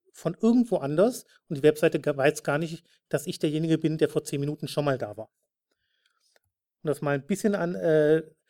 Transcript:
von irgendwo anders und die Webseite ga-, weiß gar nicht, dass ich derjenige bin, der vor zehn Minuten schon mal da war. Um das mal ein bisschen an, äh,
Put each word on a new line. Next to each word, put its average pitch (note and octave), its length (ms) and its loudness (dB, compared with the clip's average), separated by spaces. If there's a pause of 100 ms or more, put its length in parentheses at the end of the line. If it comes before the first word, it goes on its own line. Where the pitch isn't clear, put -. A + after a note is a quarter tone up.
(140)
von - 260 -6
irgendwo A#3 380 2
anders D#3+ 480 0 (240)
und D3+ 80 -6
die C3+ 60 -10
Webseite D#3 360 4
ga-, C#3+ 160 -4
weiß C#3+ 280 0
gar D3 140 -2
nicht, D#3+ 280 -8 (240)
dass D3 180 -4
ich F#3 100 -8
derjenige D#3+ 400 0
bin, D#3+ 200 -2
der D#3 100 2
vor - 160 -2
zehn C#3+ 160 -6
Minuten D3 300 -6
schon D3 160 -2
mal C3+ 120 0
da G#2 200 -8
war. G#2+ 120 -14 (1500)
Um D#3 40 -4
das C#3+ 140 -2
mal C#3+ 140 0
ein C#3 100 -6
bisschen G3+ 280 0
an, F3 220 -4
äh, D#3+ 480 4 (260)